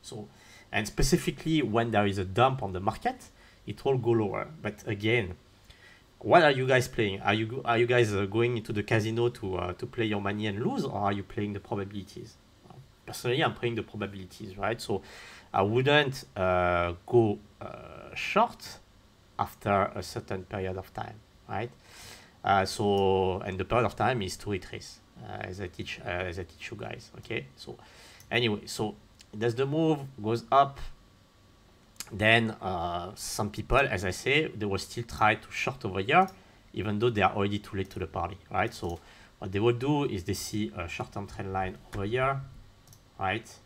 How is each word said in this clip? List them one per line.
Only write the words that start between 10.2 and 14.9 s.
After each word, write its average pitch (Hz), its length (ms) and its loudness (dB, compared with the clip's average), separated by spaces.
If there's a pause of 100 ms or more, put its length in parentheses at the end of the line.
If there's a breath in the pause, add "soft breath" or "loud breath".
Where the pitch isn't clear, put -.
money 104 260 -2
and 101 180 -2
lose, 220 200 0
or 101 120 -4 (100)
are 101 40 2
you 98 120 -4
playing 104 300 -4
the 98 60 -6
probabilities? 101 760 -10 (680)
Personally, 131 380 -2
I'm 113 100 0
playing 120 220 -4
the 101 80 -4
probabilities, 98 760 -10
right? 107 240 -2
So 98 200 -2 (520 loud breath)